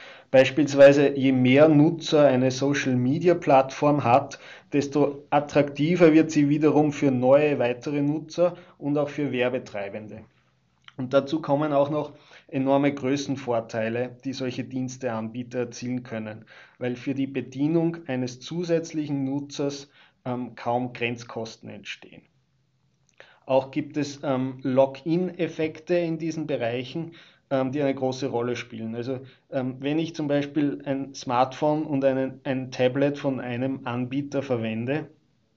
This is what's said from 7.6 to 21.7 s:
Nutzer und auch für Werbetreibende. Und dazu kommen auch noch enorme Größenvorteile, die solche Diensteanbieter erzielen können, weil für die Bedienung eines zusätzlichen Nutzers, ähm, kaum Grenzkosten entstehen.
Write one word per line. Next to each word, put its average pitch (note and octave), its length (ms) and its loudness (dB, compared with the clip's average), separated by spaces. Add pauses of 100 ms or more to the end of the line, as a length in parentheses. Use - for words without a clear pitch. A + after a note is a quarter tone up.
Nutzer D#3 520 -2 (220)
und C#3+ 220 -4
auch C#3+ 100 -2
für C#3+ 220 -4
Werbetreibende. G#2+ 920 -4 (760)
Und C3 180 -2
dazu C#3 260 2
kommen D3+ 320 0
auch C#3 160 4
noch D3+ 240 -6 (340)
enorme C#3 460 2
Größenvorteile, B2 1300 -4
die C3+ 100 -6
solche B2+ 300 -6
Diensteanbieter B2 960 -8
erzielen B2 440 -8
können, A2 420 -12 (320)
weil B2 180 -6
für C3 200 -6
die C3+ 100 -4
Bedienung D3 800 -2
eines B2+ 340 -6
zusätzlichen D#3+ 840 -4
Nutzers, C#3 680 -6 (340)
ähm, B2 320 -8
kaum B2 380 -4
Grenzkosten A#2 760 -8
entstehen. - 520 -16 (1200)